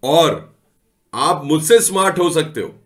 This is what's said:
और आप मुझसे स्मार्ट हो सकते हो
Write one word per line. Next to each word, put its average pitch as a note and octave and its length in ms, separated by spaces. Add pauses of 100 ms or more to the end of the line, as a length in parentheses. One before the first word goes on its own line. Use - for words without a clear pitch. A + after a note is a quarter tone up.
और C#3 520 (580)
आप D3 320
मुझसे D#3 340
स्मार्ट F#3+ 400
हो F3 100
सकते D#3 320
हो D#2 140 (100)